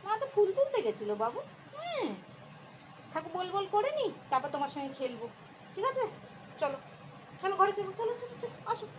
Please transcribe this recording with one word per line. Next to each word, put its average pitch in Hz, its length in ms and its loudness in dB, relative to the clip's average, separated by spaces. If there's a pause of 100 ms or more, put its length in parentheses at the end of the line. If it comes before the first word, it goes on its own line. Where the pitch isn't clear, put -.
মা 427 140 2
তো 539 100 0
ফুল 403 260 6
তুলতে 539 280 4
গেছিল 214 340 0
বাবু। 233 240 0 (320)
হ্যাঁ, 571 440 -2 (960)
থাকো, 320 200 -2
বল 359 180 -2
বল 392 200 2
করে 427 200 6
নি, 539 200 2 (180)
তারপর 269 200 4
তোমার 277 180 2
সঙ্গে 277 260 -4
খেলবো। 240 340 -2 (480)
ঠিক 392 100 0
আছে? 523 220 4 (500)
চলো, 277 200 2 (640)
চলো 381 140 4
ঘরে 392 180 8
চলো, 381 240 -2
চলো, 453 200 2
চলো, - 240 -8
চলো, - 280 -8
আসো। 440 180 0 (120)